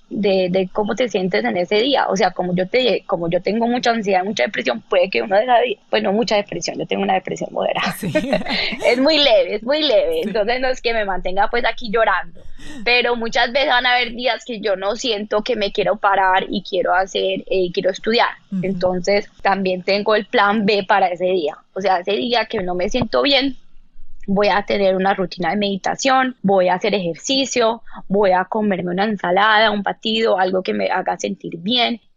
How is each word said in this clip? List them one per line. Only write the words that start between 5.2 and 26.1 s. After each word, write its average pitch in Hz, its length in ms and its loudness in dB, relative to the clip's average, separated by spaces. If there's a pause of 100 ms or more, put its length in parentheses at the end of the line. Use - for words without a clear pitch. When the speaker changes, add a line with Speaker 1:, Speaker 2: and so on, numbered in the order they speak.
Speaker 1:
uno 214 140 0
de 214 80 4
esa 247 160 4
día, 240 180 0 (120)
pues 214 120 2
no 196 120 0
mucha 214 240 2
depresión, 175 400 -4
yo 156 100 -6
tengo 196 160 -2
una - 120 2
depresión 165 360 -4
moderada. - 400 -2
Speaker 2:
Sí. 185 220 -6
Speaker 1:
<laughs> 254 720 -2
Es 247 120 4
muy 302 180 4
leve, 214 380 4
es 214 80 -6
muy 285 180 0
leve, 170 420 2
Speaker 2:
Sí. 202 60 -4
Speaker 1:
entonces 226 320 0
no 262 80 0
es 254 120 -4
que 233 120 -2
me 220 100 0
mantenga 190 460 0
pues 233 160 0
aquí 226 260 -2
llorando, 196 480 0 (460)
pero 240 320 2
muchas 233 340 0
veces 277 160 2
van 247 180 2
a 247 100 2
haber 240 180 -2
días 240 320 -2
que 226 160 -8
yo 196 160 0
no 196 180 -2
siento 214 480 -2
que 233 140 -2
me 202 160 -2
quiero 190 240 0
parar 190 520 4
y 202 140 -4
quiero 175 300 0
hacer, 190 560 0
eh, 185 240 0
quiero 185 180 0
estudiar. 220 380 0 (200)
Speaker 2:
Ujú. 190 140 -4
Speaker 1:
Entonces 185 680 0 (120)
también 185 420 -2
tengo 208 320 0
el 214 100 0
plan 208 400 2
B 202 220 2
para 196 200 4
ese 175 180 -2
día. 180 320 0 (160)
O 190 80 -6
sea, 190 180 2
ese 185 140 -2
día 233 320 0
que 208 180 -4
no 180 120 -4
me 180 140 0
siento 240 320 0
bien, 269 360 0 (720)
voy 202 220 2
a 202 140 2
tener 196 320 0
una 190 180 2
rutina 180 360 -4
de 190 60 -2
meditación, 208 880 -2